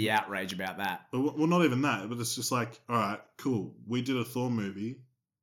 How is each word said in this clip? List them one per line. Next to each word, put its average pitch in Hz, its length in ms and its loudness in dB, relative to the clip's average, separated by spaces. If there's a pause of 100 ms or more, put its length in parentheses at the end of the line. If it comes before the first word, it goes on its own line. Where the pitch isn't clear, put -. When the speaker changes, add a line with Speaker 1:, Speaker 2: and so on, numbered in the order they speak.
Speaker 1:
be 107 100 2
outrage 98 440 0
about 92 240 -4
that. 95 340 -4
Speaker 2:
But 127 60 0
w-, 139 200 0
well, 156 80 4
not 175 180 6
even 127 180 4
that, 110 260 0
but 120 100 -4
it's 117 160 -4
just 127 180 -4
like, 117 360 -2
all 117 80 0
right, 107 240 0 (160)
cool. 110 400 -2 (100)
We 120 140 0
did 131 160 0
a 117 80 0
Thor 123 260 -2
movie, 107 460 -2 (460)